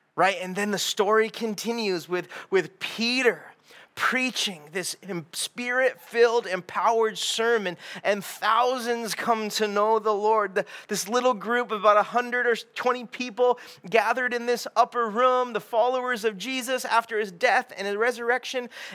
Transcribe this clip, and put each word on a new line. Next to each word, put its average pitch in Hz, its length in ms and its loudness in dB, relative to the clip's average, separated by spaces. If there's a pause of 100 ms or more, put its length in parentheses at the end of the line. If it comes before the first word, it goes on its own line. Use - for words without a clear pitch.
(160)
right? 180 240 4
And 185 160 -6
then 208 160 -2
the 196 60 -2
story 214 520 2
continues 208 800 -4
with, 175 220 -4 (200)
with 175 300 0
Peter 233 640 0 (520)
preaching 240 680 -2 (100)
this 170 240 -6 (140)
em-, 175 240 -6
spirit-filled, 240 1120 0
empowered 202 720 0
sermon, 220 580 0 (260)
and 202 220 0
thousands 233 920 0
come 220 360 0
to 214 180 -2
know 208 320 2
the 214 140 0
Lord. 208 420 2
The, 196 100 0 (220)
this 190 220 -4
little 247 240 4
group 226 360 -2
of 214 120 -4
about 208 160 8
a 202 60 6
hundred 240 440 0
or 233 80 2 (200)
twenty 247 280 -2
people 247 560 0 (300)
gathered 226 440 2
in 233 120 -2
this 240 220 -2 (100)
upper 240 320 2
room, 254 420 2
the 214 80 -4
followers 247 640 0
of 214 140 0
Jesus 254 480 -4
after 226 340 0
his 214 100 -2
death 208 460 0
and 196 100 -8
his 202 120 -4
resurrection 240 720 -2 (260)